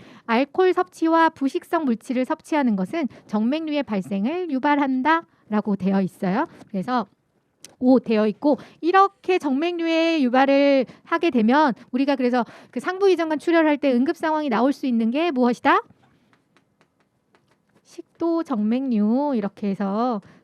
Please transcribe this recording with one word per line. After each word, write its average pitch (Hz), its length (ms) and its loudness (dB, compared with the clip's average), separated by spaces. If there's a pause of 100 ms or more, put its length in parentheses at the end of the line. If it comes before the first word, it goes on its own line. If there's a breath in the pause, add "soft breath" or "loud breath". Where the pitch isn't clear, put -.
(260 loud breath)
알코올 285 480 0
섭취와 320 560 0
부식성 330 560 -4
물질을 247 400 -2
섭취하는 285 500 -2
것은 233 320 -4 (200 loud breath)
정맥류의 285 560 -2
발생을 214 680 -4
유발한다라고 262 1300 -2
되어 196 260 0
있어요. 190 460 -2 (240 loud breath)
그래서 208 340 -4 (760)
오 254 200 6
되어 214 280 0
있고, 269 320 0 (200 loud breath)
이렇게 370 580 2
정맥류의 330 840 0
유발을 269 640 2 (180 loud breath)
하게 330 280 0
되면 247 420 2 (180 loud breath)
우리가 277 240 0
그래서 247 300 0 (260 loud breath)
그 254 80 -8
상부 381 300 0
위장 330 180 0
간 311 120 -4
출혈할 320 380 2
때 277 140 0
응급 269 240 0
상황이 311 320 -2
나올 240 240 2
수 - 140 -8
있는 226 260 0
게 320 200 -2
무엇이다? 254 500 0 (2000)
식도 330 600 -6
정맥류, 247 920 -2
이렇게 202 340 -6
해서 202 520 -4 (220 soft breath)